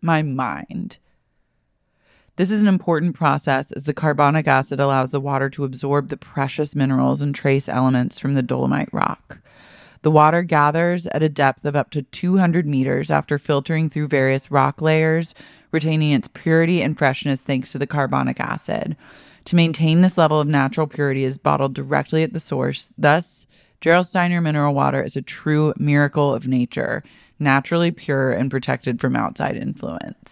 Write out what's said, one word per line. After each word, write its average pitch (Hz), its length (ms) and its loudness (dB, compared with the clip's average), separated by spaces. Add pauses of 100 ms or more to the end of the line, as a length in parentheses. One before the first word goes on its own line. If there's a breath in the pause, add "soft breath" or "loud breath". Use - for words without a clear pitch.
my 160 220 0
mind. 127 720 -6 (1400)
This 190 140 0
is 214 100 2
an 208 60 6
important 175 480 0
process 139 560 -2
as 139 100 -10
the 143 100 -4
carbonic 151 540 2
acid 135 320 2
allows 135 320 2
the 143 100 -2
water 135 300 -2
to 143 140 -6
absorb 135 440 -2
the 139 80 -8
precious 143 600 -6
minerals 135 440 2
and 143 140 -2
trace 139 340 0
elements 127 520 0
from 139 140 -2
the 135 80 0
dolomite 131 500 -2
rock. - 480 -4 (600 loud breath)
The 156 100 2
water 156 320 6
gathers 165 640 0
at 156 160 -2
a 156 40 4
depth 143 360 0
of 143 100 -2
up 139 160 0
to 147 120 -6
two 180 360 -2
hundred 175 260 2
meters 139 460 0
after 147 280 0
filtering 156 520 -2
through 151 160 -4
various 135 460 0
rock 139 280 0
layers, 160 540 0 (380 loud breath)
retaining 156 400 2
its 135 160 0
purity 165 520 2
and - 160 -2
freshness 135 460 0
thanks 127 300 -4
to 139 60 -8
the 135 100 -4
carbonic 135 500 -2
acid. - 580 -6 (500 loud breath)
To 175 100 0
maintain 165 460 4
this 185 140 2
level 156 220 4
of 147 80 0
natural 143 400 0
purity 139 380 -2
is 135 140 -4
bottled 139 360 0
directly 143 480 -2
at 160 100 -2
the 165 60 -6
source. 139 580 -6
Thus, 156 520 0 (340 soft breath)
Gerolsteiner 175 580 2
mineral 147 340 0
water 139 280 0
is - 140 -8
a 135 60 -6
true 151 540 0
miracle 143 560 2
of - 140 -4
nature, 127 560 -2 (380 soft breath)
naturally 151 520 0
pure 135 400 -2
and 127 180 -2
protected 127 500 -4
from 131 140 -2
outside - 420 -4
influence. - 600 -10 (160)